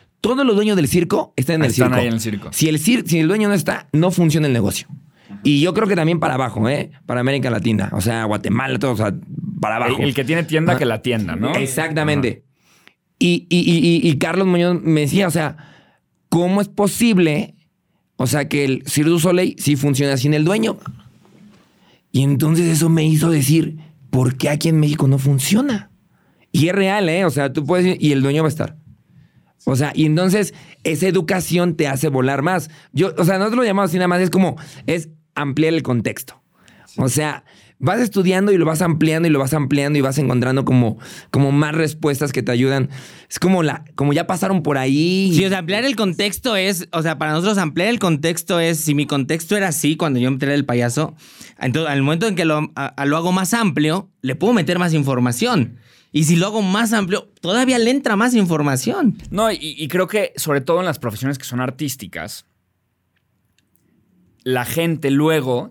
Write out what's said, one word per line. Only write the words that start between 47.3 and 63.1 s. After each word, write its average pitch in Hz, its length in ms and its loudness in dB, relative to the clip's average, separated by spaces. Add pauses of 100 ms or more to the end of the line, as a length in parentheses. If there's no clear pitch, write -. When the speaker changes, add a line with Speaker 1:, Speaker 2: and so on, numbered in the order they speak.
Speaker 3:
nosotros 190 260 0
ampliar 170 320 -2
el 240 80 -2
contexto 165 600 -2
es, 165 200 0
si 156 140 -2
mi 147 100 0
contexto 151 540 -2
era 196 100 0
así 156 280 -2
cuando 147 240 0
yo 127 80 0
entré 139 240 -2
del 143 120 0
payaso, 123 500 -2 (440)
entonces 147 340 -2
al 139 100 -2
momento 165 260 0
en 196 80 -4
que 170 100 0
lo, 156 300 -2
a, 139 100 -6
a, 135 180 -6
lo 143 140 0
hago 175 140 0
más 185 200 0
amplio, 180 560 0 (140)
le 131 140 -4
puedo 226 180 0
meter 180 240 0
más 175 160 0
información. 135 840 0 (360)
Y 151 120 0
si 170 120 4
lo 170 100 2
hago 208 160 -2
más 208 320 0
amplio, 196 360 -2 (120)
todavía 247 360 0
le 226 120 2
entra 254 260 0
más 240 180 2
información. 175 840 0 (120)
Speaker 2:
No, 214 220 0
y, 170 80 -6
y 151 280 -8
creo 185 180 0
que 202 300 -2
sobre 139 260 -2
todo 170 180 0
en 185 60 -2
las 143 120 -4
profesiones 123 380 -6
que - 80 -16
son 123 160 -6
artísticas, 127 840 -10 (2000)